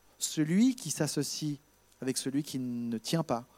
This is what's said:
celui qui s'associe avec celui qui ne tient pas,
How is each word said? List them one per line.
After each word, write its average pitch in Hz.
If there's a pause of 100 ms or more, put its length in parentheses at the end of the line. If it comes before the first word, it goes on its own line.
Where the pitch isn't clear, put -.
(180)
celui 185
qui -
s'associe 147 (440)
avec 127
celui 135
qui 139
ne 120
tient 165
pas, 123 (120)